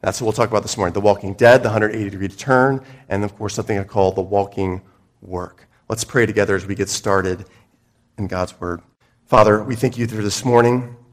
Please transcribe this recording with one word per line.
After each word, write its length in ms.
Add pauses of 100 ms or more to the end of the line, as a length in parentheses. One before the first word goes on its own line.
That's 180
what 60
we'll 80
talk 160
about 140
this 140
morning. 160
The 80
walking 320
dead, 280
the 80
hundred 260
eighty 140
degree 180
turn, 540 (260)
and 160
of 140
course, 160
something 240
I 60
call 300
the 80
walking 600 (400)
work. 460 (220)
Let's 140
pray 220
together 300
as 100
we 80
get 160
started 560 (720)
in 80
God's 340
Word. 220 (460)
Father, 360
we 120
thank 220
you 100
for 160
this 200
morning. 520 (180)